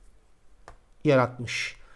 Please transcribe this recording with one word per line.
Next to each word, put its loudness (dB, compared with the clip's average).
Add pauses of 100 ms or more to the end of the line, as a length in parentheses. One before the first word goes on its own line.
(1040)
yaratmış. 0 (200)